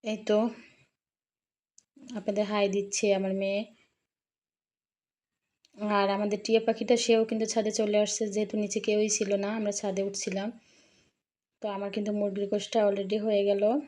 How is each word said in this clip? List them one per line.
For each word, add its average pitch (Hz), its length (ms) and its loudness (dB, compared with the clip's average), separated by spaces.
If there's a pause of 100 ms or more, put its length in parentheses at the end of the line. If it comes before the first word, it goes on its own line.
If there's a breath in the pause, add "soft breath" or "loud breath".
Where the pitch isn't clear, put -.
এই 214 220 -4
তো 208 120 4 (1800 loud breath)
আপনাদের 208 300 -2
হাই 202 240 0
দিচ্ছে 196 440 -2
আমার 190 220 0
মেয়ে। 196 260 -2 (2250 soft breath)
আর 202 180 4
আমাদের 208 320 0
টিয়া 220 200 2
পাখিটা, 226 360 2
সেও 226 280 4
কিন্তু 220 200 -2
ছাদে 220 260 0
চলে 208 280 0
আসছে, 208 300 0
যেহেতু 208 280 -2
নিচে 208 220 -2
কেউই 214 300 2
ছিল 202 260 0
না, 196 200 -2
আমরা 214 160 -2
ছাদে 196 320 -4
উঠছিলাম। 196 460 -4 (1120 soft breath)
তো - 60 -8
আমার 202 240 -4
কিন্তু 208 220 -2
মুরগির 202 360 -2
গোশটা 208 320 0
already 196 380 0
হয়ে 208 260 2
গেল। 202 200 2 (220)